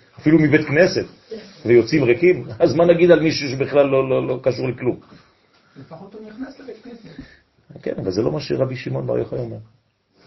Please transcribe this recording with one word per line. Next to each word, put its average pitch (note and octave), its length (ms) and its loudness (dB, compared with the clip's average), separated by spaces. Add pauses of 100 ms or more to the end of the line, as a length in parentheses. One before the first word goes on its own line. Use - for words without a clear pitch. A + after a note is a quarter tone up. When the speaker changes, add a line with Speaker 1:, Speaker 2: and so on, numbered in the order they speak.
(180)
Speaker 1:
אפילו D#3 200 4
מבית D3 280 4
כנסת, C#3+ 400 0 (600)
ויוצאים A#2+ 380 4
ריקים, B2 400 2 (140)
אז E3+ 160 2
מה E3+ 120 2
נגיד E3+ 240 4
על D#3 100 6
מישהו C#3+ 280 -2
שבכלל C3+ 380 0
לא, C3+ 220 0
לא, C3 180 0
לא B2+ 160 -4
קשור B2 260 -2
לכלום? B2 320 -4 (800)
Speaker 2:
לפחות F#3+ 340 -20
הוא G#3+ 120 -16
נכנס A3 340 -14
לבית B3+ 240 -16
כנסת. A#3 240 -20 (760)
Speaker 1:
כן, - 160 -6
אבל F#2+ 120 -4
זה F#2 120 0
לא C#3 100 0
מה D3+ 80 -4
שרבי B2+ 360 -2
שמעון C3 300 -6
בר A#2+ 120 -2
יוחאי B2 200 -6
אומר. A#2 180 -8 (720)